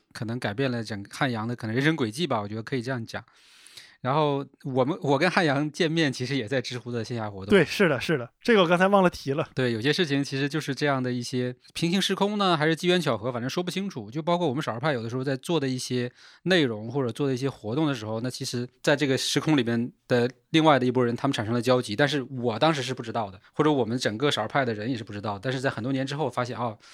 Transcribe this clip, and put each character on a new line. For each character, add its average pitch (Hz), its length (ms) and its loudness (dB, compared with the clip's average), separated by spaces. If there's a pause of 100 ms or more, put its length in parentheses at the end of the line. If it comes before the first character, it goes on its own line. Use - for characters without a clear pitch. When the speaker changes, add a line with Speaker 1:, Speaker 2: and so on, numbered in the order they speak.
(120)
Speaker 1:
可 - 140 -10
能 117 140 -4
改 110 140 -2
变 131 180 -2
了 120 120 -4
整 104 180 -8
个 98 120 -14
汉 139 180 -2
阳 113 160 -4
的 120 80 -4
可 113 120 -8
能 110 80 -2
人 135 80 2
生 160 120 2
轨 131 140 0
迹 135 160 -4
吧， 127 140 0
我 104 80 -4
觉 104 80 -8
得 110 80 -8
可 139 120 -6
以 123 60 -2
这 117 80 -8
样 120 160 -6
讲。 - 180 -10 (800)
然 127 120 0
后 143 320 2 (200)
我 131 180 2
们， 147 180 0
我 139 160 4
跟 170 140 2
汉 185 140 4
阳 143 260 2
见 165 180 0
面 160 220 2
其 127 140 -6
实 139 100 -2
也 120 100 -2
在 127 160 0
知 117 160 -8
乎 120 140 -10
的 117 140 -4
线 123 100 -6
下 107 160 -4
活 98 140 -12
动。 101 40 -6
Speaker 2:
对， 185 140 8
是 180 240 2
的， 139 140 2
是 160 160 0
的， 120 120 -8 (120)
这 240 120 4
个 202 80 8
我 170 60 4
刚 175 100 4
才 185 120 4
忘 202 120 6
了 180 80 6
提 - 220 -4
了。 147 240 -2
Speaker 1:
对， 127 160 2
有 113 80 -2
些 139 140 2
事 180 120 0
情 139 160 2
其 139 160 -4
实 139 120 0
就 156 100 -4
是 139 160 -4
这 151 100 -2
样 135 160 0
的 127 80 -2
一 123 140 -4
些 123 320 -4 (180)
平 170 160 -2
行 190 120 2
时 196 120 0
空 202 240 0
呢， 185 200 2
还 147 80 0
是 160 100 4
机 175 140 0
缘 180 100 4
巧 131 180 0
合， 113 140 -4
反 120 100 -4
正 127 80 -4
说 180 140 -2
不 180 80 -6
清 190 180 -6
楚。 107 220 -10
就 156 100 -6
包 170 160 0
括 180 80 0
我 131 80 0
们 143 80 -2
少 123 120 -4
儿 113 40 -8
派 147 140 0
有 120 100 -2
的 113 80 -6
时 117 60 -6
候 131 80 -4
在 135 140 -2
做 165 200 -2
的 139 80 0
一 127 120 -2
些 123 340 -4 (300)
内 170 240 4
容 113 260 -4
或 139 100 0
者 123 120 0
做 143 160 0
的 135 40 2
一 123 40 0
些 135 120 -2
活 113 240 -6
动 156 140 2
的 139 80 0
时 110 100 -8
候， 110 140 -4
那 127 100 -4
其 - 140 -8
实 123 240 -4 (140)
在 151 120 4
这 143 140 2
个 131 100 4
时 - 220 -2
空 156 160 4
里 127 80 4
面 117 260 -2 (200)
的 123 200 2 (200)
另 160 160 4
外 147 120 8
的 123 80 2
一 127 60 4
拨 123 140 2
人， 120 100 0
他 123 100 -4
们 135 80 2
产 110 120 -2
生 117 100 0
了 120 60 0
交 127 200 4
集， 117 140 -6
但 147 100 4
是 139 180 0
我 120 360 -4
当 156 140 4
时 139 100 -4
是 123 100 -6
不 127 80 -8
知 113 80 -10
道 107 220 -4
的， 95 80 -20 (140)
或 151 100 2
者 151 80 4
我 131 140 2
们 113 120 -2
整 110 200 -2
个 143 120 0
少 127 120 0
儿 110 80 -4
派 139 160 2
的 117 80 -2
人 107 180 -4
也 123 60 -4
是 110 80 -8
不 107 80 -10
知 101 80 -8
道。 101 180 -6
但 131 140 -4
是 131 80 -6
在 131 80 0
很 113 120 -4
多 135 120 -2
年 135 120 -2
之 139 120 -6
后 151 120 -2
发 123 140 -2
现， 120 140 -6
哦， 113 200 -6 (160)